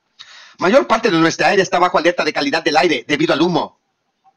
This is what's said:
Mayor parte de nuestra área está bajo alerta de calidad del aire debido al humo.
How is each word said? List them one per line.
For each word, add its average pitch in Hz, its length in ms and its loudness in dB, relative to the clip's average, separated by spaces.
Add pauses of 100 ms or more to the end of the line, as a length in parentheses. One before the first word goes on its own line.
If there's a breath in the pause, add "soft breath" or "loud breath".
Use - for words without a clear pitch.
(560 loud breath)
Mayor 240 300 2
parte 220 240 0
de 165 80 2
nuestra 160 300 0
área 190 140 2
está 185 160 -2
bajo 180 200 0
alerta 165 260 0
de 151 80 -4
calidad 147 300 -4
del 160 160 0
aire 160 280 0
debido 151 280 0
al 143 80 0
humo. 151 360 -2 (580)